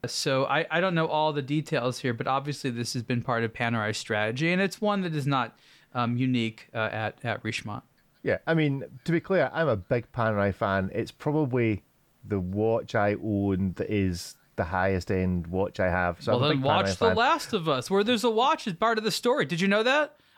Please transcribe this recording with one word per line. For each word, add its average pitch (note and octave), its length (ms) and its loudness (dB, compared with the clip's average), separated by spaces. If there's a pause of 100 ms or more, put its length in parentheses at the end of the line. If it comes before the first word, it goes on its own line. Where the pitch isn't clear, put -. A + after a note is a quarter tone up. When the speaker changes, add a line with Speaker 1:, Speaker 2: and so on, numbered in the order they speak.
Speaker 1:
So C3+ 400 0
I, D#3 240 0
I E3 120 0
don't F#3 140 0
know D#3+ 120 2
all D#3 240 0
the C#3+ 100 -2
details C3+ 580 -2
here, B2+ 140 0
but A2+ 140 -4
obviously C#3 420 -2
this A#2 240 -4
has B2 100 -4
been A#2+ 180 -2
part A#2 240 0
of A2 80 -6
Panerai's A2+ 440 -2
strategy, A#2 540 -2
and F3+ 100 2
it's G3 200 -2
one G3+ 200 0
that E3+ 140 -4
is C#3 120 -2
not, B2+ 300 -2 (360)
um, A#2+ 240 0
unique, A#2+ 560 0
uh, A2 180 -2
at, G#2+ 320 -4
at A2+ 200 -2
Richemont. A2 400 -6 (400)
Speaker 2:
Yeah, G#2+ 140 2 (100)
I E3 80 2
mean, C#3+ 280 0 (220)
to E3 60 -2
be E3+ 80 2
clear, E3 340 2
I'm D#3+ 140 0
a A2+ 100 2
big A#2+ 340 -2
Panerai G#2 420 2
fan. G2 400 0
It's A#2 180 -4
probably B2+ 720 0 (440)
the G2+ 120 0
watch G#2 560 0
I G#2 280 2
own G2 540 0
that - 120 -4
is F#2+ 460 0 (200)
the F2 100 -2
highest F#2+ 460 0
end F#2 360 0
watch F#2 320 -2
I F#2 100 2
have. F2 320 0
So A2+ 100 -2
Speaker 1:
Well, A#2+ 80 2
Speaker 2:
I'm C3+ 60 2
a - 40 2
Speaker 1:
then D#3 80 2
Speaker 2:
big C3+ 80 -2
Speaker 1:
watch E3+ 200 2
Speaker 2:
Panerai G3 40 0 (100)
Speaker 1:
The A#3 60 2
Speaker 2:
fan. - 100 4
Speaker 1:
Last C#4 380 0
of E3 160 -2
Us, C3 200 -2
where G3 140 2
there's A3+ 200 0
a A#3+ 80 4
watch B3+ 360 2
is F#3+ 60 -4
part A3 240 2
of G#3+ 60 -4
the G#3 80 0
story. A#3+ 340 0
Did E3 160 -2
you G3 60 2
know G#3 160 4
that? C#4+ 320 2 (220)